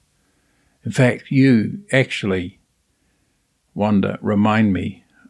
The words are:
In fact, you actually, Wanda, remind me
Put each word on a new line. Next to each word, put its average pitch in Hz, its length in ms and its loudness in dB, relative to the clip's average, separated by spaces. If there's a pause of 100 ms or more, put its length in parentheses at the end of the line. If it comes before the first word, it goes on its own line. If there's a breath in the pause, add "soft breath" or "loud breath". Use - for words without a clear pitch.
(840)
In 120 80 -8
fact, - 380 0
you 131 520 2 (100)
actually, 98 680 -2 (1160)
Wanda, 101 480 0
remind 107 500 2
me 92 320 -6 (260 soft breath)